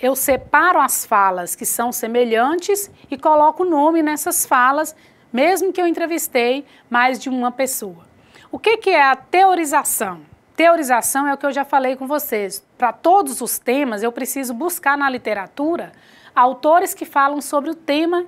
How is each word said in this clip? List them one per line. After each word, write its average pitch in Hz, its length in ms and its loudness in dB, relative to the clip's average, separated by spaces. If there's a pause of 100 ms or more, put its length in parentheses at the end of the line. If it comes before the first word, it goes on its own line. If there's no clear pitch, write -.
Eu 262 140 0
separo 294 640 2
as - 260 0
falas 190 480 0
que - 120 -10
são 233 260 -4
semelhantes 247 1000 0 (220)
e 277 60 -8
coloco 311 460 4
o 370 60 0
nome 320 320 2
nessas 302 440 -2
falas, 277 500 2 (380)
mesmo 339 400 0
que 359 80 -4
eu 349 40 2
entrevistei 302 800 -2 (240)
mais 247 300 0
de - 80 -10
uma 247 240 -2
pessoa. 233 540 -6 (440)
O 285 80 -12
que 453 200 2
que 440 120 -2
é 311 140 4
a 269 140 4
teorização? 294 1040 0 (340)
Teorização 285 720 2
é 277 60 0
o 277 40 -4
que 285 80 -8
eu 285 60 0
já 269 140 -4
falei 262 320 0
com 262 100 -10
vocês. 226 580 -6 (120)
Pra 233 160 0
todos 320 480 2
os - 180 -8
temas, 247 420 -2
eu 240 120 -4
preciso 262 400 -8
buscar 285 440 -2
na 277 120 0
literatura 226 840 -6 (420)
autores 302 600 4
que - 100 -12
falam 285 380 0
sobre 285 300 -4
o 320 40 -6
tema 339 520 0